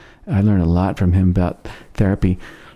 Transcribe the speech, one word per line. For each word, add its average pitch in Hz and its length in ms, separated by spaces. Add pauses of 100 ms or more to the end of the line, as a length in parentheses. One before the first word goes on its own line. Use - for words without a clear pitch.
(260)
I 98 160
learned 107 220
a - 40
lot - 300
from 90 160
him 92 160
about 90 380 (260)
therapy. 95 460 (360)